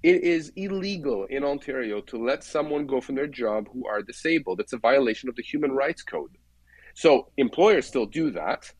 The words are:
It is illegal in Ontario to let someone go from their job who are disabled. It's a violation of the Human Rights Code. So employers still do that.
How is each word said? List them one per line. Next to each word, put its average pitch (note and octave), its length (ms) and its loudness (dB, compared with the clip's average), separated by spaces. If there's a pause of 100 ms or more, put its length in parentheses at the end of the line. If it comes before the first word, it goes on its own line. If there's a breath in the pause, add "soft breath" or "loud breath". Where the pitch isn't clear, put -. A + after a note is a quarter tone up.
It F3 200 6
is E3 340 0
illegal F#3 680 -4
in C#3 200 -4
Ontario C3 580 -4
to A#2 220 -8
let C3+ 200 -2
someone D3 420 -2
go C3 140 0
from C3+ 160 -8
their C#3+ 100 -2
job G#2+ 460 -2
who B2 140 -8
are G#2+ 160 -2
disabled. A#2 580 -2
It's - 120 -6
a B2 60 -8
violation B2 500 2
of A#2+ 80 -10
the A#2 60 -10
Human D3 300 -2
Rights C3+ 300 -2
Code. - 340 -10 (580 soft breath)
So - 420 6
employers E3 500 4
still A#2 200 -2
do D#3 240 -2
that. E2+ 500 -6